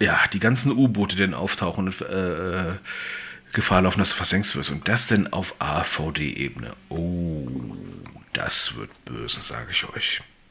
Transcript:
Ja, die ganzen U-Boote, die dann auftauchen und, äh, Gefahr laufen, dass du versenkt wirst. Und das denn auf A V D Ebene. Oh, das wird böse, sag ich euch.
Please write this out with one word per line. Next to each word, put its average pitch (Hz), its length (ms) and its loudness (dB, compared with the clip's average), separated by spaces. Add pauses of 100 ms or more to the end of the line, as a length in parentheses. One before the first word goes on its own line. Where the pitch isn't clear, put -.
Ja, 101 200 4 (120)
die 101 60 0
ganzen 123 340 4
U-Boote, 107 440 4
die 98 60 4
dann 92 120 2
auftauchen 92 540 0
und, 95 120 -6
äh, 90 760 -2 (760)
Gefahr 92 300 6
laufen, 92 160 4
dass 95 120 4
du - 60 2
versenkt 95 400 0
wirst. 69 140 -2
Und 76 180 -4
das 117 200 2
denn 104 240 4
auf - 260 -4
A 76 260 0
V 78 260 -2
D 73 220 -2
Ebene. 60 400 -6 (160)
Oh, 85 600 -2 (840)
das - 440 0
wird - 120 -10 (160)
böse, 117 380 -6
sag 117 280 -8
ich - 140 0 (100)
euch. - 280 -2 (280)